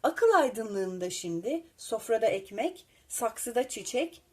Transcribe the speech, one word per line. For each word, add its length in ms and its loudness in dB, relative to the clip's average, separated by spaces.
Akıl 320 4
aydınlığında 760 0
şimdi 560 -4
sofrada 500 0
ekmek, 600 -2
saksıda 600 -2
çiçek 540 -4